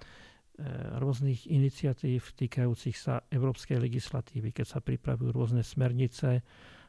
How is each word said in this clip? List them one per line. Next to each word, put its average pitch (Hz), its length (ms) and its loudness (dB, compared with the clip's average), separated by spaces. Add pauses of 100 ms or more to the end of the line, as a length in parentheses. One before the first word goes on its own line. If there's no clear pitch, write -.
(1000)
rôznych 135 480 0
iniciatív 135 880 2
týkajúcich 123 640 0
sa 123 320 -2
európskej 127 480 0
legislatívy, 120 720 -2
keď - 240 -4
sa - 80 -4
pripravujú 123 480 0
rôzne 120 320 2
smernice 123 800 0 (440)